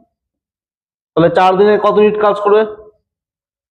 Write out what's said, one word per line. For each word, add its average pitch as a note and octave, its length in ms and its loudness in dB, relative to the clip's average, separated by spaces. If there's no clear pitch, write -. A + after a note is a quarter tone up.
তাহলে E3 180 0
চার F#3 200 2
দিনে G#3 140 2
কত G#3 140 0
ইউনিট G#3 260 0
কাজ G3+ 200 0
করবে? G#3 180 2